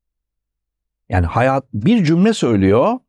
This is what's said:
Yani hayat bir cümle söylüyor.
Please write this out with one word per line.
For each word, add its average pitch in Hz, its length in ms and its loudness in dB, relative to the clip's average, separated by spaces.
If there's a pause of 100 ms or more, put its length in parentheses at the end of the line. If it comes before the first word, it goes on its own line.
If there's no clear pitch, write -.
(1080)
Yani 90 180 -2
hayat 131 380 -2 (100)
bir 175 300 0
cümle 175 280 2
söylüyor. 120 640 0 (100)